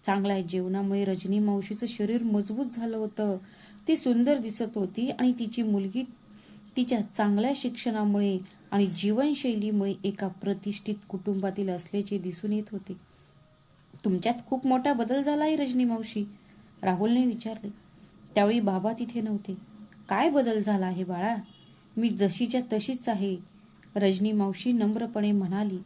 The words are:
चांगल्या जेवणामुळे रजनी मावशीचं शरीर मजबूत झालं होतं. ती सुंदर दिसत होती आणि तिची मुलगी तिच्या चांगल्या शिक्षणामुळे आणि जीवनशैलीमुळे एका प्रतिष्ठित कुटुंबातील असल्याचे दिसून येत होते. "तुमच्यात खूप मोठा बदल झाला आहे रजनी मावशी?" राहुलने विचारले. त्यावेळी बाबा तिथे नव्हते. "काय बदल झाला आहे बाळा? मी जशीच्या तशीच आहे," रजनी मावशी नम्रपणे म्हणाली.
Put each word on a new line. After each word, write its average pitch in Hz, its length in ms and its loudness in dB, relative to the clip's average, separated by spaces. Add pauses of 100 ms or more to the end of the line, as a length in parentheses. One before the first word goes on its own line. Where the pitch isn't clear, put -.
चांगल्या 196 340 0
जेवणामुळे 190 640 -2
रजनी 190 340 0
मावशीचं 208 500 0
शरीर 226 340 -2
मजबूत 214 440 0 (100)
झालं 233 200 -4
होतं. 214 420 -2 (500)
ती 320 80 4
सुंदर 247 420 4
दिसत 226 360 -6
होती 220 360 -2
आणि 247 280 2
तिची 233 240 -4
मुलगी 202 400 0 (720)
तिच्या 247 240 0 (160)
चांगल्या 208 400 2
शिक्षणामुळे 208 800 0 (320)
आणि 202 160 4
जीवनशैलीमुळे 214 1080 0 (100)
एका 202 240 -2
प्रतिष्ठित 202 680 -4 (120)
कुटुंबातील 190 600 -2
असल्याचे 196 500 -4
दिसून 180 340 -4
येत 208 200 -2
होते. 196 220 -10 (1080)
"तुमच्यात 196 300 2 (120)
खूप 262 200 -2
मोठा 254 260 4
बदल 247 300 0
झाला 294 220 2
आहे 311 120 2
रजनी 254 280 2
मावशी?" 220 400 -2 (580)
राहुलने 214 440 2
विचारले. 220 580 -6 (500)
त्यावेळी 214 260 6
बाबा 202 320 2
तिथे 233 280 -6
नव्हते. 208 340 -4 (540)
"काय 240 220 4
बदल 233 320 2
झाला 202 240 2
आहे 185 180 -2
बाळा? 185 320 -2 (600)
मी 226 120 2
जशीच्या 220 520 2 (120)
तशीच 233 360 -2
आहे," 196 280 0 (600)
रजनी 196 360 4
मावशी 202 400 2
नम्रपणे 214 600 2
म्हणाली. 196 540 0